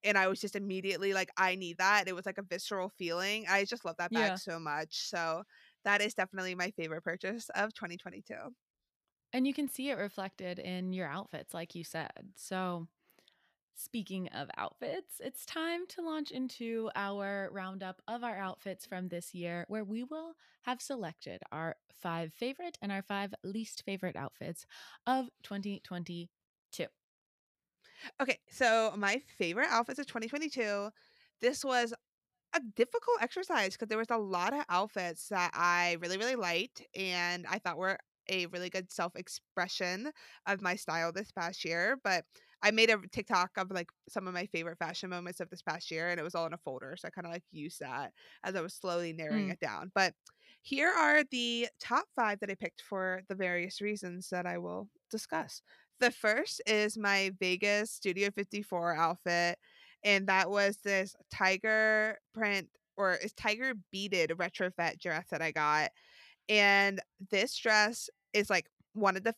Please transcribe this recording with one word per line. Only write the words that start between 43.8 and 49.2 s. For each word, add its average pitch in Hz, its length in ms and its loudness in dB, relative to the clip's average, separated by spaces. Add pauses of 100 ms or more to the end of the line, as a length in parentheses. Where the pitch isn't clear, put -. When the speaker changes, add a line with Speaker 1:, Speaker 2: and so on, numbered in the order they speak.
Speaker 1:
some 190 180 -4
of 180 80 -6
my 180 120 -4
favorite 165 320 -4
fashion 175 300 -4
moments 180 320 -8
of 170 80 -8
this 180 140 -16
past 170 280 -4
year, 160 180 -2
and 175 100 -2
it 156 40 -4
was 175 120 -6
all 165 120 0
in 160 60 -6
a 175 60 -12
folder, 135 380 -8
so 175 120 -10
I - 20 -20
kinda, 175 180 -10
like, 170 220 -8
used 156 300 -10
that 131 320 -8 (300)
as 190 120 -4
I 185 60 0
was 170 140 -4
slowly 175 380 -2
narrowing 190 340 0